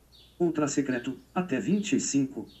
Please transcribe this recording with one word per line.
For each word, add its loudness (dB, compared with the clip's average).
ultrasecreto, 0
até 0
vinte 2
e 2
cinco, 0